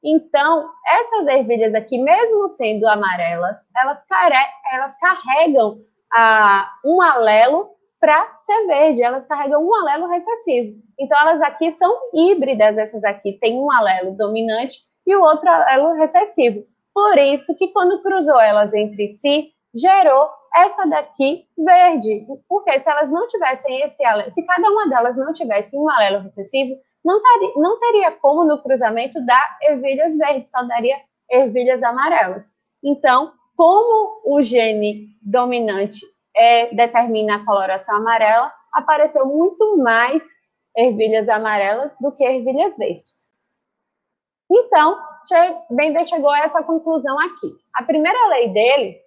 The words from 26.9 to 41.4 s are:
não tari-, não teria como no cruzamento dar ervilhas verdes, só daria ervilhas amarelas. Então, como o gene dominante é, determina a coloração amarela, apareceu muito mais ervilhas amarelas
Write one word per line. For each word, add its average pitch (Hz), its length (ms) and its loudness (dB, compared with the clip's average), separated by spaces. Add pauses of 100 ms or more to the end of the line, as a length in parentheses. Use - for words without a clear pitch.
não 381 160 0
tari-, 415 360 2
não 359 240 0
teria 427 320 0
como 302 320 0
no 294 180 0
cruzamento 247 640 -4
dar 254 360 0
ervilhas 285 540 -2
verdes, 285 360 -4
só 247 100 -6
daria 240 340 -4 (320)
ervilhas 247 540 0
amarelas. 240 680 -2 (300)
Então, 277 500 0 (240)
como 427 680 2
o 285 160 0
gene 214 680 -2 (120)
dominante 214 800 -4 (360)
é, 233 360 4
determina 226 640 0
a 208 80 -10
coloração 196 520 -2
amarela, 226 560 2 (200)
apareceu 302 540 0
muito 349 520 0
mais 247 440 0 (540)
ervilhas 220 520 0
amarelas 214 720 -2